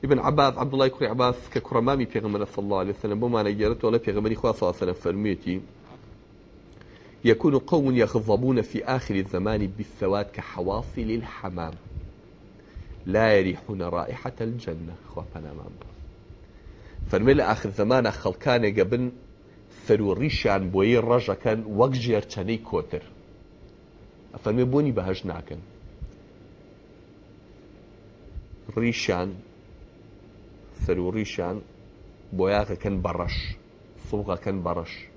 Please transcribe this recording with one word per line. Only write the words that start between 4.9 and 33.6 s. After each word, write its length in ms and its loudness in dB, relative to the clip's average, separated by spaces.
فەرموویەتی: 560 -2
«يكون 340 6
قوم 380 2
يغضبون 640 2
في 220 -4
آخر 300 -2
الزمان 520 0
بالسواد 640 -4
كحواصل 800 -6
الحمام 520 -8
لا 320 6
يريحون 440 -2
رائحة 580 -4
الجنة.» 540 -8
خوا 80 -8
پەنامان 460 -14
بە. 80 -16
فەرمێ 240 6
لە 60 4
ئاخر 300 0
زمانە 400 2
خەڵکانێکە 800 2
بن، 200 -2
سەر 140 6
و 140 2
ڕیشیان 480 0
بۆیەی 360 6
ڕەژەکەن 500 2
وەک 160 6
ژێرچەنەی 640 -2
کۆتر. 340 -4
فەرمێ 280 4
بۆنی 260 4
بەهەشت 280 -4
ناکەن. 340 -8
ڕیشیان 540 0
سەر 220 0
و 160 0
ڕیشیان 420 -4
بۆیاغەکەن 680 0
بە 140 0
ڕەش، 180 -2